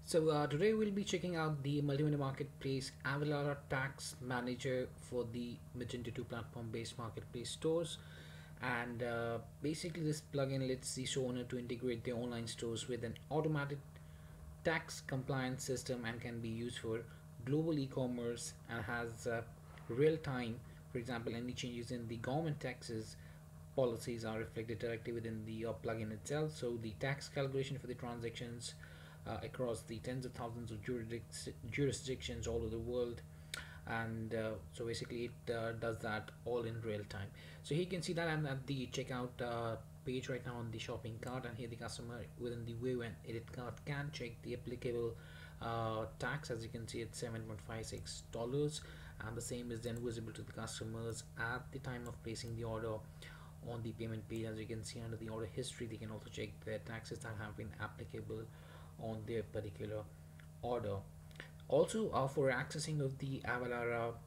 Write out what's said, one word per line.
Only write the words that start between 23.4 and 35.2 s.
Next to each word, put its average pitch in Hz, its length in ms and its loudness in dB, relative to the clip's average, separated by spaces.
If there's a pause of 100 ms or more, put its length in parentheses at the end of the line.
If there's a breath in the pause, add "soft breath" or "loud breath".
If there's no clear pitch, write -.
policies 117 480 4
are 110 140 0
reflected 113 400 -2
directly 117 340 -2
within 113 320 -2
the, 110 220 -2
uh, 110 80 0 (100)
plugin 113 280 0
itself. 151 440 0
So 120 240 0
the 110 120 -2
tax 135 360 0
calculation 135 500 2
for 123 100 -8
the 123 60 -2
transactions, 120 760 -4 (540 loud breath)
uh, 110 160 -2
across 120 400 0
the 117 160 -6
tens 127 260 -2
of 123 80 -4
thousands 117 380 -4
of 107 120 -4
jurisdic-, 117 680 -4 (180)
jurisdictions 120 760 2
all 117 100 2
over 113 140 2
the 113 80 0
world. 120 420 2 (640 loud breath)
And, 113 480 0
uh, 110 180 2 (200)
so 120 140 -4
basically 117 400 -2